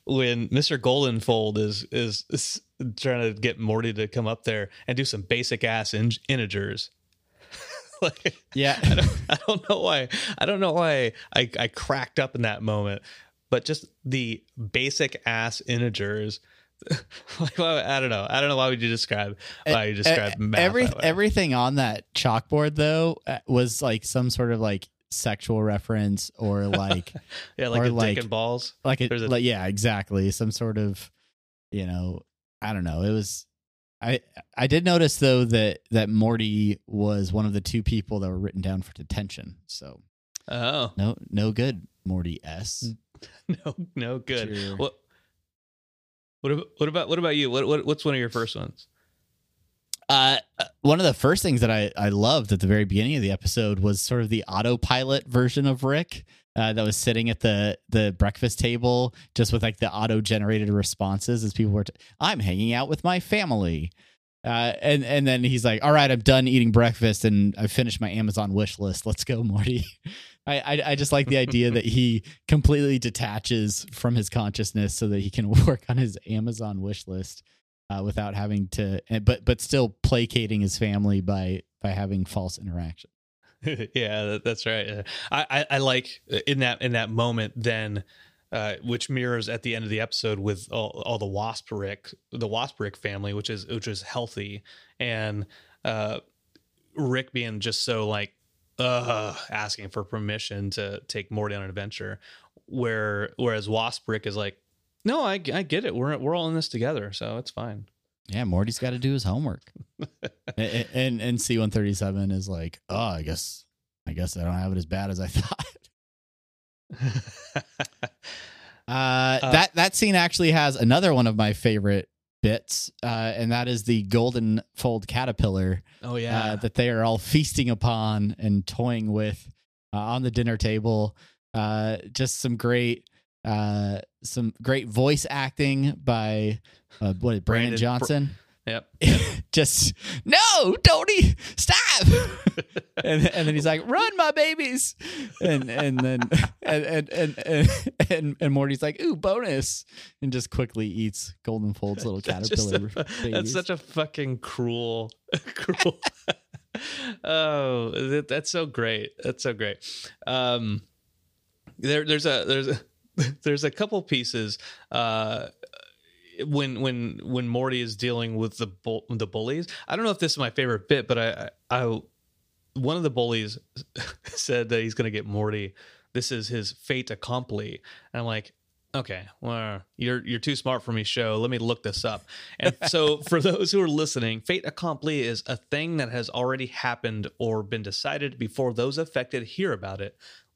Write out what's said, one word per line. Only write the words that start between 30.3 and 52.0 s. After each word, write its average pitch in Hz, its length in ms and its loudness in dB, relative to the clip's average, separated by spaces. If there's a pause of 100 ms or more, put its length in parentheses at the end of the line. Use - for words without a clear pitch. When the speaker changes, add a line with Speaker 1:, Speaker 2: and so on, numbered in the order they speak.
Speaker 2:
Some 110 180 -2
sort 110 260 -4
of, 104 320 -2 (640)
you 98 160 -4
know, 90 360 -4 (380)
I 107 120 -4
don't 95 100 -2
know. 82 200 -2
It 104 100 2
was, 107 340 -4 (580)
I, 120 140 0 (400)
I - 80 2
did 160 180 4
notice 170 340 4
though 127 260 6
that, 110 340 4 (140)
that 107 160 4
Morty 107 800 2
was 104 440 0
one 107 140 2
of 101 60 0
the 101 80 -2
two 107 240 -2
people 107 340 0
that 95 100 -2
were 92 120 -4
written 98 200 -4
down 95 220 -2
for - 120 -18
detention. - 640 -8 (100)
So - 320 -16 (480)
Speaker 1:
Oh. 120 480 -2
Speaker 2:
no, 101 180 0 (160)
no 104 220 2
good, 117 340 -2 (180)
Morty 87 380 -4
S. 101 500 -8 (280)
Speaker 1:
<laughs> - 260 -20
No, - 300 -6 (180)
no 123 240 -6
good. 113 380 -4
Speaker 2:
Sure. 98 200 -4
Speaker 1:
What, 131 180 -4 (1500)
what 139 120 0
ab-, 147 100 -2 (160)
what 151 100 2
about, 160 200 -2
what 165 100 0
about 156 180 2
you? 139 140 2
What, 127 160 2
what, 147 200 2
what's 151 180 0
one 143 100 2
of 131 60 0
your 120 100 -2
first 113 260 -4
ones? - 320 -12 (1200)
Speaker 2:
Uh, 135 300 4 (440)
one 151 180 8
of 185 60 6
the 135 80 6
first - 280 4
things 156 180 2
that 113 100 6
I, 107 260 2
I 101 120 2